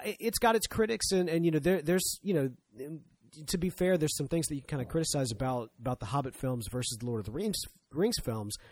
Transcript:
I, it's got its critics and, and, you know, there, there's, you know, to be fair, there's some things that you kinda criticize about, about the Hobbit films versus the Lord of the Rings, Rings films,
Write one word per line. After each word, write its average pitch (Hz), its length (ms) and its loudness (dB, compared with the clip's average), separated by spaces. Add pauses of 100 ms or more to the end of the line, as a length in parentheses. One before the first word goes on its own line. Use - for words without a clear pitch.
I, 208 180 -6
it's 226 200 -2
got 226 180 6
its 208 100 0
critics 220 460 0
and, 180 160 4
and, 170 160 2
you 170 80 4
know, 151 80 2
there, 175 200 4
there's, 175 420 0
you 196 120 0
know, 135 160 2 (960)
to 190 120 0
be 175 120 0
fair, 180 260 4
there's 151 200 2
some 143 100 -2
things 165 220 0
that 151 80 -4
you 135 60 -6
kinda 135 220 -4
criticize 147 460 0
about, 123 480 -2
about 123 220 -4
the 104 60 -8
Hobbit 131 280 -2
films 123 380 -2
versus 123 260 -2
the 117 80 -6
Lord 120 140 -2
of 95 60 -8
the 101 60 -8
Rings, 196 240 -2 (360)
Rings 202 320 2
films, 107 320 -4 (160)